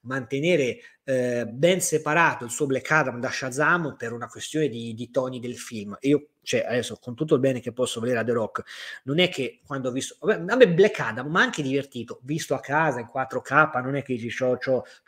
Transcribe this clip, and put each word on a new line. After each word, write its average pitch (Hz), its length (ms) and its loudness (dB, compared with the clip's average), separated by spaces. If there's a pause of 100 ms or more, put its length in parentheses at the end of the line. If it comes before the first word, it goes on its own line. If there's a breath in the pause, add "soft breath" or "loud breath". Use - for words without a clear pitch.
mantenere, 135 800 0 (260 loud breath)
eh, 123 420 0
ben 165 320 2
separato 151 640 2
il 117 80 -10
suo - 140 -2
Black 131 260 -2
Adam 131 300 2
da 123 100 -4
Shazam 147 680 0
per 117 140 -8
una 117 160 -8
questione 151 400 -2
di, 117 260 -6
di 120 160 -10
toni 127 300 -4
del 120 180 -8
film. 104 440 -10
E 135 80 2
io, 147 220 2 (100)
cioè, - 260 0
adesso, 117 300 -2
con 120 180 -12
tutto 160 200 2
il 127 40 6
bene 127 220 2
che 117 100 -8
posso 117 300 -4
volere 120 180 0
a 110 60 -2
The 120 80 2
Rock, 113 300 -2 (400 loud breath)
non 143 160 0
è 180 100 4
che 127 360 -8
quando 135 220 -6
ho 123 60 -2
visto, 131 260 -6
vabbè, 180 320 -2
a 247 60 2
me 247 120 10
Black 190 300 6
Adam 127 300 -4
m'ha 180 120 2
anche 233 200 0
divertito, 131 640 -4
visto 147 320 -4
a 123 40 -2
casa 143 400 0
in 117 80 -10
quattro 127 340 -4
K, - 100 -12 (240)
non 127 200 -2
è 135 80 -4
che 127 120 -4
dici, 113 200 -6
"C'ho, 127 220 2
c'ho, 127 260 0 (240 loud breath)